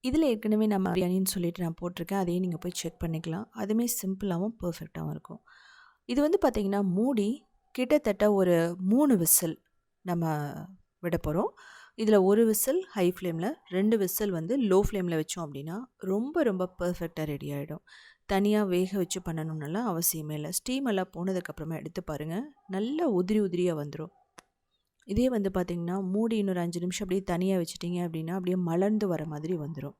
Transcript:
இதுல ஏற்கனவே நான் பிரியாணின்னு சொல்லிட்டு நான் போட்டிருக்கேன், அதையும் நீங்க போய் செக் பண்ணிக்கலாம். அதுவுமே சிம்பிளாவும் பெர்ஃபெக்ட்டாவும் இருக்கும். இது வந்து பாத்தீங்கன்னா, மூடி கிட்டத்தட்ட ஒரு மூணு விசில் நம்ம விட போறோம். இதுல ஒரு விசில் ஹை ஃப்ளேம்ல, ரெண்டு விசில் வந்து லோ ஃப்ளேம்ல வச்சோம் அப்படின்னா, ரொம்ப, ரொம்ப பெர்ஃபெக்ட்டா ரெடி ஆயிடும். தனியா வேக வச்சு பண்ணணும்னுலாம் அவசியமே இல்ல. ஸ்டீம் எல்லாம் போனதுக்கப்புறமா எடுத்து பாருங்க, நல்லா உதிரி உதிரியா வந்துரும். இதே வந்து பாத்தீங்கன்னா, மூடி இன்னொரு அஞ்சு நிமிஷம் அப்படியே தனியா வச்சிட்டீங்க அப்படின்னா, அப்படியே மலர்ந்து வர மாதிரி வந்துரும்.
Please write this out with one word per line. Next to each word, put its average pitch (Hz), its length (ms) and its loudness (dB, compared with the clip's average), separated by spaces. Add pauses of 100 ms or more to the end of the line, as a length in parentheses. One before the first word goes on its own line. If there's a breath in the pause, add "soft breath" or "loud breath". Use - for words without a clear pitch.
இதுல 294 280 4
ஏற்கனவே 214 400 2
நான் 190 140 2
பிரியாணின்னு 185 480 2
சொல்லிட்டு 175 300 -2
நான் 165 160 -4
போட்டிருக்கேன், 180 420 -4
அதையும் 180 240 0
நீங்க 170 140 -4
போய் - 220 -8
செக் - 200 -8
பண்ணிக்கலாம். 165 440 -4 (100)
அதுவுமே 220 360 0
சிம்பிளாவும் 190 640 -2
பெர்ஃபெக்ட்டாவும் 160 580 -8
இருக்கும். - 280 -16 (680 loud breath)
இது 240 120 0
வந்து 330 200 2
பாத்தீங்கன்னா, 202 500 2
மூடி 214 380 2 (460)
கிட்டத்தட்ட 233 580 2
ஒரு 185 240 4 (280)
மூணு 247 320 6
விசில் 165 420 2 (460)
நம்ம 170 200 -2 (760)
விட 170 180 -2
போறோம். 165 340 0 (460 loud breath)
இதுல 220 240 6
ஒரு 202 220 6
விசில் 226 340 2 (120)
ஹை 190 200 0
ஃப்ளேம்ல, 180 360 -4 (240)
ரெண்டு 202 280 2
விசில் 202 320 0
வந்து 170 300 -2
லோ 196 200 6
ஃப்ளேம்ல 190 340 0
வச்சோம் 160 300 -2
அப்படின்னா, 147 320 -10 (280)
ரொம்ப, 240 380 0
ரொம்ப 190 220 2 (140)
பெர்ஃபெக்ட்டா 175 460 -4
ரெடி 143 280 -6
ஆயிடும். 143 300 -8 (440 loud breath)
தனியா 208 380 4
வேக 185 320 2
வச்சு 185 240 -2
பண்ணணும்னுலாம் 160 680 -4
அவசியமே 160 480 -2
இல்ல. 151 140 -6
ஸ்டீம் 262 400 -4
எல்லாம் 185 220 -2
போனதுக்கப்புறமா 170 640 -6
எடுத்து 160 260 -10
பாருங்க, 156 340 -6 (320)
நல்லா 240 420 -2
உதிரி 190 300 2
உதிரியா 180 340 2
வந்துரும். 151 380 -8 (960)
இதே 220 200 2
வந்து 208 220 2
பாத்தீங்கன்னா, 175 460 -2 (120)
மூடி 220 280 0
இன்னொரு 196 240 0
அஞ்சு 175 200 -2
நிமிஷம் 180 240 -4
அப்படியே 190 220 0
தனியா 185 320 2
வச்சிட்டீங்க 175 420 -4
அப்படின்னா, 165 360 -4
அப்படியே 185 260 0
மலர்ந்து 196 460 2
வர 170 180 0
மாதிரி 156 300 -4
வந்துரும். 147 440 -8